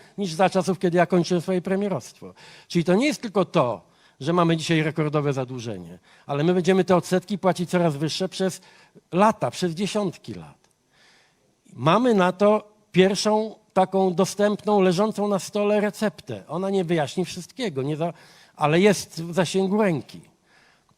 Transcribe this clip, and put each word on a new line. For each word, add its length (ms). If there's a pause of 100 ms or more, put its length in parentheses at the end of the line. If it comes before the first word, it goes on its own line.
(180)
niż 140
za 180
czasów, 280
kiedy 180
ja 100
kończyłem 340
swoje 220
premierostwo. 720 (340)
Czyli 160
to 100
nie 120
jest 160
tylko 220
to, 420 (340)
że 120
mamy 240
dzisiaj 260
rekordowe 500
zadłużenie, 680 (280)
ale 180
my 100
będziemy 300
te 120
odsetki 420
płacić 320
coraz 260
wyższe 320
przez 320 (520)
lata, 380
przez 240
dziesiątki 600
lat. 220 (1160)
Mamy 420
na 180
to 400 (200)
pierwszą 600 (180)
taką 420
dostępną, 640
leżącą 480
na 100
stole 420
receptę. 680
Ona 220
nie 140
wyjaśni 400
wszystkiego, 580
nie 140
za-, 160 (440)
ale 240
jest 420
w 120
zasięgu 480
ręki. 380 (760)